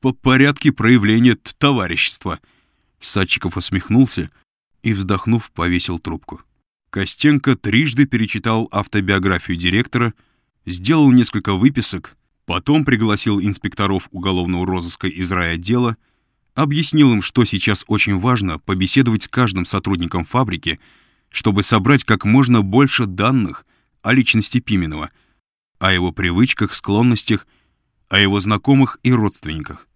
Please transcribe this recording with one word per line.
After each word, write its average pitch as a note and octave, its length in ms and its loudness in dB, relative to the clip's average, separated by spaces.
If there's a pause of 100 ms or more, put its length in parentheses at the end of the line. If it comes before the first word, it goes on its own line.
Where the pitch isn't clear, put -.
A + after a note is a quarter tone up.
«По C3 120 -2
порядке C#3 580 2
проявления A2+ 640 4
т-, - 220 -18
товарищества». F#2+ 800 -2 (600)
Садчиков - 580 -4
усмехнулся F#2+ 720 0 (540)
и, A2+ 100 0
вздохнув, G2 580 -2
повесил F2 460 -2
трубку. - 440 -12 (500)
Костенко C#3 640 0
трижды B2 500 0
перечитал A2 680 -2
автобиографию F#2+ 880 -2
директора, G#2+ 560 0 (540)
сделал C3+ 440 2
несколько A2 440 2
выписок, A2+ 600 0 (300)
потом C#3 400 0
пригласил G#2+ 560 0
инспекторов G2 680 -4
уголовного F2+ 560 -2
розыска F#2 400 -4
из F2+ 240 -6
райотдела, F#2+ 680 -2 (560)
объяснил D3 600 2
им, G2+ 100 0
что - 220 0
сейчас - 420 -2
очень G#2 320 0
важно G2+ 400 -2
побеседовать G#2+ 640 0
с - 40 -6
каждым F#2+ 380 -2
сотрудником F2+ 580 -4
фабрики, F#2 560 -4 (520)
чтобы G2+ 320 0
собрать A#2+ 400 2
как G#2 220 -2
можно A#2+ 360 4
больше A#2+ 440 2
данных G2+ 600 -4 (380)
о A2 100 0
личности B2 460 0
Пименова, D#2 500 -4 (680)
о F#2 120 0
его F2+ 200 0
привычках, G2 640 0
склонностях, A2 720 0 (640)
о G2 100 2
его G2+ 200 2
знакомых A#2 640 2
и B2 80 2
родственниках. G2 840 -4